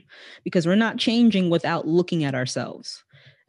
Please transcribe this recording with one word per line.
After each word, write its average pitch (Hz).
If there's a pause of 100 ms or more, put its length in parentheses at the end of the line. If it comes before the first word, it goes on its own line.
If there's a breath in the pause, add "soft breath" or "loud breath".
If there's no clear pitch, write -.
(440 loud breath)
because 175
we're 185
not 226
changing 220
without 165
looking 170
at 135
ourselves, - (460 soft breath)